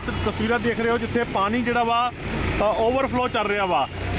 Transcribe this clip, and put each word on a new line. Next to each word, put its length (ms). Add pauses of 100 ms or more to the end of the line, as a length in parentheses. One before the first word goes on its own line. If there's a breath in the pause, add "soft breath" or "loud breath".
ਤ-, 220
ਤਸਵੀਰਾਂ 300
ਦੇਖ 200
ਰਹੇ 120
ਹੋ, 60
ਜਿੱਥੇ 260
ਪਾਣੀ 380
ਜਿਹੜਾ 220
ਵਾ, 280
ਅ, 520
ਓਵਰਫਲੋ 640
ਚੱਲ 200
ਰਿਹਾ 180
ਵਾ। 220 (320)